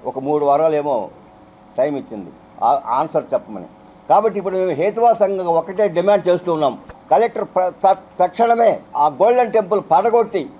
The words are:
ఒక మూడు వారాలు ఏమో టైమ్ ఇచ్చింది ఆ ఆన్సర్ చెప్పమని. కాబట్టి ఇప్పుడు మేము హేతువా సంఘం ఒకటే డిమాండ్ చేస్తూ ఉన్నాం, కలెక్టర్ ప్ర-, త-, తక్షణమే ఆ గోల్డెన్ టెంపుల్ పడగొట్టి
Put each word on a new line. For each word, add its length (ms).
ఒక 80
మూడు 200
వారాలు 320
ఏమో 140
టైమ్ 220
ఇచ్చింది 320
ఆ 40
ఆన్సర్ 340
చెప్పమని. 360
కాబట్టి 300
ఇప్పుడు 220
మేము 180
హేతువా 320
సంఘం 260
ఒకటే 260
డిమాండ్ 320
చేస్తూ 260
ఉన్నాం, 180
కలెక్టర్ 420
ప్ర-, 160
త-, 180
తక్షణమే 500
ఆ 20
గోల్డెన్ 360
టెంపుల్ 260
పడగొట్టి 500